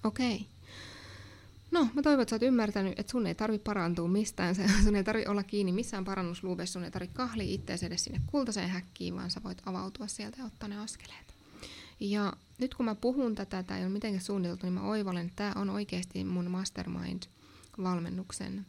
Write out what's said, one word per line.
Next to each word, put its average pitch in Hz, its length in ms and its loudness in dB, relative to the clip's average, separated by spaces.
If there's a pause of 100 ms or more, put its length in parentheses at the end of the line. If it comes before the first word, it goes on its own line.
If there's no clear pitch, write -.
Okei. 220 440 2 (1300)
No, 302 180 8
mä 285 80 2
toivon, 285 200 8
että - 80 4
sä 233 60 0
oot 220 80 2
ymmärtänyt, 214 560 4
että - 120 -6
sun 233 160 2
ei - 80 0
tarvi 214 240 0
parantua 175 480 0
mistään, 190 480 2
se, 202 180 0
<laughs> 202 100 10
sun 208 120 8
ei 196 80 4
tarvi 214 220 2
olla 202 180 0
kiinni 196 280 0
missään 196 340 -2
parannusluuvessa, 180 680 -4
sun 180 100 -4
ei 160 80 -6
tarvi 180 160 -6
kahlia 220 460 -2
ittees 175 300 -4
edes 170 200 -2
sinne - 240 -2
kultaiseen 214 420 0
häkkiin, 180 460 -6
vaan 180 160 -4
sä - 120 -6
voit 180 220 -8
avautua 190 420 -6
sieltä 214 320 -8
ja 254 60 -8
ottaa 214 240 -10
ne 202 100 -8
askeleet. - 560 -14 (640)
Ja 202 340 0 (240)
nyt 262 180 -2
kun 247 100 0
mä 220 100 2
puhun 240 400 2
tätä, 190 280 -4
tää 185 140 -6
ei 185 60 -2
ole 185 80 0
mitenkään 202 320 -2
suunniteltu, 180 420 -2
niin 180 80 0
mä 185 80 0
oivallen, 196 440 0
että 180 100 -6
tää 202 200 -2
on 196 140 0
oikeasti 185 540 -4
mun 180 280 0
mastermind-valmennuksen. 185 2250 -4